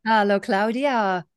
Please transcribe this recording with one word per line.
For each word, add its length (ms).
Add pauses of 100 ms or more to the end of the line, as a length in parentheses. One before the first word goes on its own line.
Hallo 360
Claudia. 960